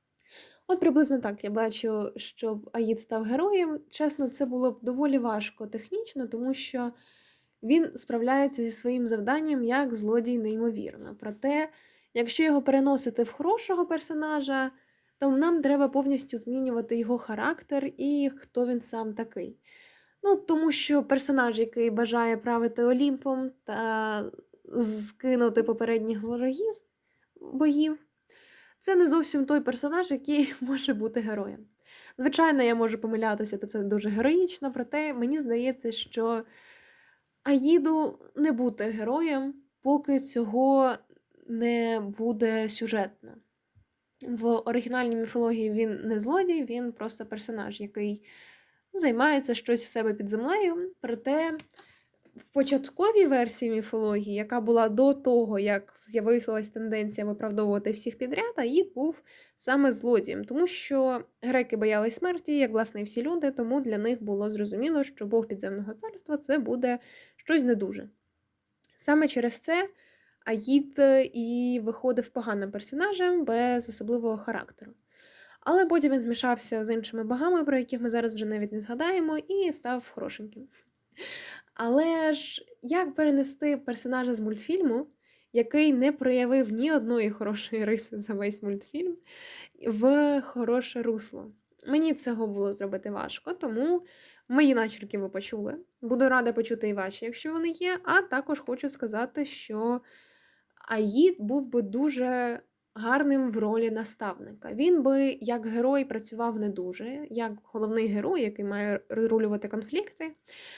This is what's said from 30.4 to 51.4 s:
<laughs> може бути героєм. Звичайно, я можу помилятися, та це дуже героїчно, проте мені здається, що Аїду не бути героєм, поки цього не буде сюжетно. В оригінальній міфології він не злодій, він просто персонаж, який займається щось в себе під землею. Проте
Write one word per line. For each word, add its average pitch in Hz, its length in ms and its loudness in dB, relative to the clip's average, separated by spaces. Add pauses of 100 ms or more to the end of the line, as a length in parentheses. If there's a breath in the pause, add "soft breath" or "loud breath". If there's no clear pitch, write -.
<laughs> - 40 -10
може 269 320 -2
бути 220 260 -2
героєм. 208 460 -6 (520 loud breath)
Звичайно, 285 460 4
я 233 120 4
можу 226 220 0
помилятися, 220 600 -2
та 208 100 -8
це 214 120 -6
дуже 208 300 0
героїчно, 277 640 2
проте 294 420 -4
мені 247 260 -2
здається, 240 520 -2
що 226 520 -4 (1000 soft breath)
Аїду 302 760 4 (160)
не 302 160 2
бути 240 320 -2
героєм, 269 680 -2 (280)
поки 285 380 2
цього 262 760 2 (520)
не 226 520 0 (180)
буде 220 520 0
сюжетно. 214 600 -4 (920)
В 240 240 -6
оригінальній 240 680 0
міфології 226 560 0
він 214 320 0
не 220 160 -2
злодій, 330 440 0
він 240 280 -4
просто 220 340 -10
персонаж, 214 560 -8
який 208 420 -6 (680 loud breath)
займається 277 640 2
щось 233 280 0
в - 40 -8
себе 220 260 -2
під 208 160 -6
землею. 349 720 0
Проте 277 560 -2 (800 loud breath)